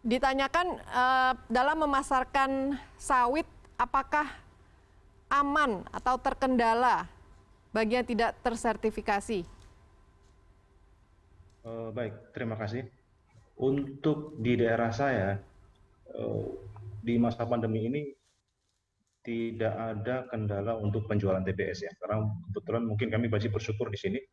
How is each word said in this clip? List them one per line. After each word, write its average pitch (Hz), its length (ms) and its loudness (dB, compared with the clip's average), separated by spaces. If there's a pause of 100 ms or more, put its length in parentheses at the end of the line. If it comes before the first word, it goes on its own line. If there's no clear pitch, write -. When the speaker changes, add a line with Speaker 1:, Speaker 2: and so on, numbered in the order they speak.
Speaker 1:
ditanyakan, 269 800 2
eh, 254 520 4 (200)
dalam 285 320 4
memasarkan 269 960 2 (160)
sawit 262 480 2 (320)
apakah 269 480 0 (1040)
aman 277 640 2
atau 254 240 0
terkendala 240 880 2 (720)
bagi 220 160 2
yang 247 160 0
tidak 226 320 0
tersertifikasi? 220 1040 -2 (2250)
Speaker 2:
Eh, 113 320 -8
baik, 107 400 -8
terima 113 240 -4
kasih. 110 320 -6 (720)
Untuk 139 800 0
di 120 160 2
daerah 113 400 2
saya, 110 400 2 (720)
eh, 55 380 -4 (580)
di 117 160 2
masa 117 240 0
pandemi 113 400 0
ini 143 240 -2 (1120)
tidak 113 560 -2
ada 113 560 -4
kendala 107 480 -2
untuk 104 240 0
penjualan 95 400 2
T 95 80 -2
B 92 160 -2
S 90 160 -6
ya, - 160 -10
karena 110 240 -2 (240)
kebetulan 110 400 -2
mungkin 107 240 -2
kami 117 160 2
masih 107 240 0
bersyukur 107 400 -4
di 101 80 -8
sini 98 200 -2 (120)